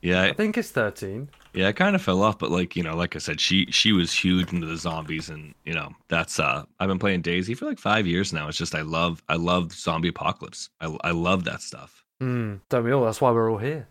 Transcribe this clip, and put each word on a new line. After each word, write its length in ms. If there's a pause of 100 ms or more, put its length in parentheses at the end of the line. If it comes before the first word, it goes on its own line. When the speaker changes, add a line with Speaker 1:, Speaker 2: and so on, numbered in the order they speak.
Speaker 1:
Yeah, 180
I 60
Speaker 2:
I 60
think 260
it's 100
thirteen. 600 (240)
Speaker 1:
Yeah, 160
I 20
kinda 260
fell 240
off, 160
but, 140
like, 240
you 80
know, 120
like 200
I 40
said, 220
she, 300
she 220
was 200
huge 400
into 140
the 100
zombies, 500
and, 280 (100)
you 80
know, 220 (120)
that's, 320
uh, 240 (160)
I've 80
been 120
playing 240
daisy 320
for, 100
like, 140
five 260
years 260
now. 160
It's 120
just, 160
I 60
love, 460
I 100
love 360
zombie 360
apocalypse. 600 (120)
I, 220
I 80
love 340
that 180
stuff. 400 (180)
Speaker 2:
Mm, 380 (100)
don't 140
we 80
all? 140
That's 160
why 100
we're 200
all 60
here. 340